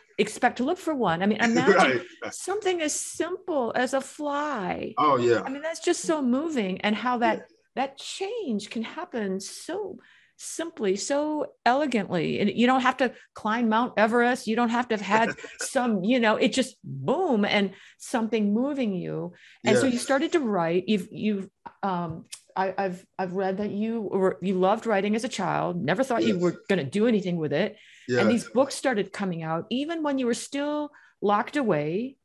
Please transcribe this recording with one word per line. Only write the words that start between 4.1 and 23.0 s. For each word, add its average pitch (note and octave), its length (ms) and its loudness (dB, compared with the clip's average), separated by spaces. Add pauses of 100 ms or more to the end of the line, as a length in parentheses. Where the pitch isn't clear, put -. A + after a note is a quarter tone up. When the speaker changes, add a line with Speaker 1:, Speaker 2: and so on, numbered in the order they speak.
Speaker 1:
Oh, C#4+ 200 4
yeah. A#2+ 280 4
Speaker 2:
I - 40 -8
mean, C#4 140 -8
that's D#4+ 180 -6
just F4 220 0
so D#4 200 0
moving, B3 600 0
and G#3 120 2
how A#3+ 240 -2
that, A3 200 2
Speaker 1:
Yeah. - 60 -16 (300)
Speaker 2:
that C4+ 240 -4
change F#4+ 720 -6
can A3+ 140 -6
happen G3+ 560 -6
so - 580 -10 (440)
simply, B3+ 540 -4
so D4 560 -2 (140)
elegantly. A#3 760 0
And G#3 100 2
you A#3 160 4
don't C4 140 4
have B3+ 160 2
to B3+ 160 0 (220)
climb A3+ 340 -2
Mount A3+ 300 2
Everest. A#3+ 480 2
You A3 100 0
don't A#3+ 140 2
have A#3+ 180 0
to A3+ 60 0
have G3+ 80 -2
had G#3+ 320 2 (120)
Speaker 1:
<laughs> - 140 -14
Speaker 2:
some, A#3 420 0
you B3 160 4
know, A3 180 4
it A#3+ 180 2
just B3+ 280 -2
boom G#3 640 0
and G3 280 2 (260)
something A3 560 0
moving B3+ 400 0
you. E3 400 -6 (300)
And A#3+ 120 6
so - 80 4
you C4 80 4
Speaker 1:
Yes. B3 100 -2
Speaker 2:
started C#4 300 0
to E4+ 80 4
write. F#3 480 0
You've, G#3 240 0
you've, G3 380 -4 (320)
um, F3 420 -4 (320)
I, F#3+ 220 0
I've, F#3 260 -4 (140)